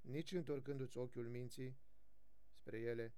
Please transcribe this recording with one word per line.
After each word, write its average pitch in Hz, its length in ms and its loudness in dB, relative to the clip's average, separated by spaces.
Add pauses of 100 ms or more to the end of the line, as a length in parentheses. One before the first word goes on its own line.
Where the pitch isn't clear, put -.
nici 147 300 0
întorcându-ți 139 640 2
ochiul 123 320 2
minții 123 480 0 (720)
spre - 280 -2
ele 117 380 2